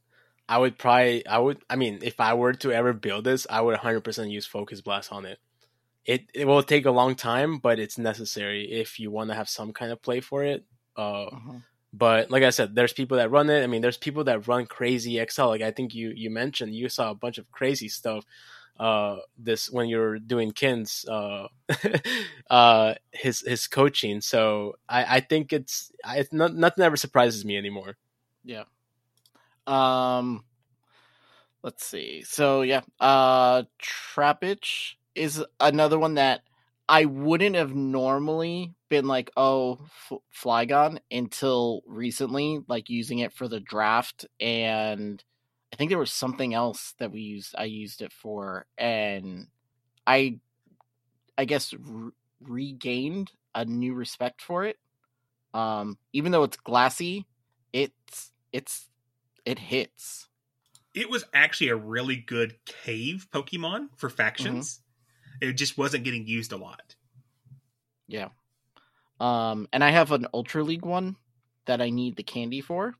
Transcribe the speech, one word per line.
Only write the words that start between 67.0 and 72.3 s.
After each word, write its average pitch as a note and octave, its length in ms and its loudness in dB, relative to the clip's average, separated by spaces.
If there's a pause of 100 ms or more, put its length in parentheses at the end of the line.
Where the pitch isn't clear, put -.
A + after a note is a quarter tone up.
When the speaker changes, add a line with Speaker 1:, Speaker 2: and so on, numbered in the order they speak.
Speaker 2:
Yeah. G2+ 200 -10 (920)
Um, A2+ 540 -2
and C3+ 120 0
I D3 60 6
have D#3 220 4
an A#2+ 220 0
Ultra - 280 -4
League E3 220 -6
one F#3 320 -6 (500)
that B2 140 0
I A#2+ 100 -2
need A#2+ 260 -4
the G#2 60 -10
candy A#2+ 380 -8